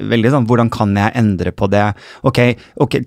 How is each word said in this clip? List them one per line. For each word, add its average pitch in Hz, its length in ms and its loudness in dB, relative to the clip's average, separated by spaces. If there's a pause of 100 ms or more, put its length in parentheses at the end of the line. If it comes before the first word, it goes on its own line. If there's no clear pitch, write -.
(120)
veldig 117 200 2
sånn, 135 160 0
hvordan 117 220 2
kan 101 260 0
jeg 104 200 0
endre 95 400 0
på 101 140 -2
det? 104 240 2 (300)
Ok, 127 160 0 (380)
ok, 135 300 0